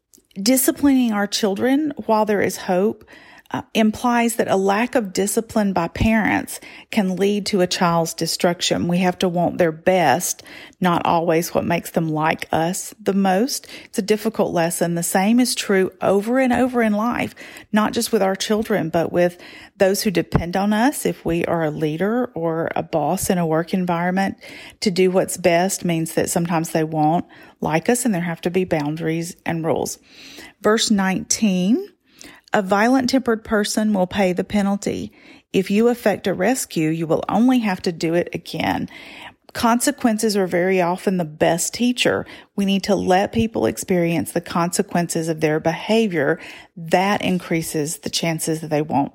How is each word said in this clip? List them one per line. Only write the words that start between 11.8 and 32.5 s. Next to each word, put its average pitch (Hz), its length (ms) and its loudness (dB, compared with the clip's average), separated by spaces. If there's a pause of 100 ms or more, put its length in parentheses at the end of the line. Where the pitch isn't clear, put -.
them 165 180 0
like 156 420 -2
us 165 480 -2
the 202 140 -2
most. 196 540 0 (180)
It's - 140 -8
a 220 40 0
difficult 214 520 0
lesson. 170 400 0
The 170 80 -2
same 208 360 2
is 247 160 2
true 190 360 2 (100)
over 208 380 2
and 262 120 2
over 247 320 0
in 214 120 2
life, 214 400 -2 (380)
not 214 200 2
just 226 180 -2
with 208 120 2
our 196 120 2
children, 208 540 0
but 165 240 0
with 175 240 2 (400)
those 196 260 2
who 214 80 0
depend 170 460 -2
on 202 160 2
us. 240 320 2
If 175 180 -4
we 170 220 -2
are 165 200 0
a 151 60 0
leader 160 640 -2
or 165 400 -2
a - 80 -2
boss 165 460 -2
in 196 80 0
a 170 100 0
work 160 280 0
environment, 180 640 -2 (420)
to 214 100 0
do 185 200 2
what's 185 260 0
best 180 480 2
means 160 300 -2
that - 160 0
sometimes 170 400 -2
they 160 140 0
won't 156 420 0 (340)
like 160 300 0
us, 247 160 0
and 220 80 2
there 170 80 -2
have 175 180 -6
to 180 100 -2
be 185 140 0
boundaries 160 800 -2
and 165 180 -4
rules. - 360 -2 (640)
Verse 220 280 2
nineteen, 196 960 0 (680)